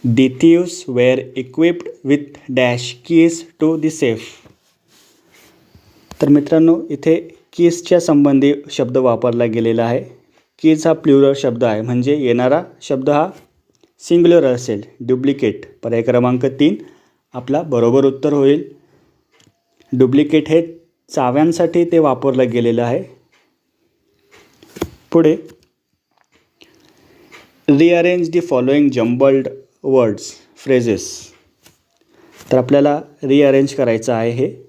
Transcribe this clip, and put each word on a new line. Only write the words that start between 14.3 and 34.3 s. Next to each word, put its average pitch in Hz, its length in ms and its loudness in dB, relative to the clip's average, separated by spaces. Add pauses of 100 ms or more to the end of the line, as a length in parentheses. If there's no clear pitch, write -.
असेल, 120 380 -4 (180)
डुप्लिकेट. 127 640 -2 (160)
पर्याय 117 200 -2
क्रमांक 123 440 0
तीन 143 300 0 (560)
आपला 135 300 -6
बरोबर 131 420 0
उत्तर 139 280 0
होईल. 143 420 0 (1200)
डुप्लिकेट 143 500 2
हे 165 180 2 (480)
चाव्यांसाठी 165 680 0
ते 170 140 0
वापरलं 131 520 0
गेलेलं 117 320 -2
आहे. 139 360 -6 (1900)
पुढे, 165 240 2 (2250)
rearrange 170 580 4
the 165 140 -2 (120)
following 139 380 2
jumbled 123 580 0 (360)
words, 123 380 0 (440)
phrases. 117 320 0 (1500)
तर 131 60 2
आपल्याला 143 440 0 (200)
रिअरेंज 139 520 2
करायचं 117 380 -2
आहे 113 180 -2